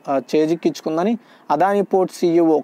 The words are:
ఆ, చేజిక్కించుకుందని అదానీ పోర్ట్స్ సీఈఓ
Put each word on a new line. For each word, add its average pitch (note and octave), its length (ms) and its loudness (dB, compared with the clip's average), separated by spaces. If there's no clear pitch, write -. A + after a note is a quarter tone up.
ఆ, C3+ 120 0
చేజిక్కించుకుందని E3 800 -2
అదానీ F#3+ 300 0
పోర్ట్స్ F#3+ 380 -2
సీఈఓ E3 440 2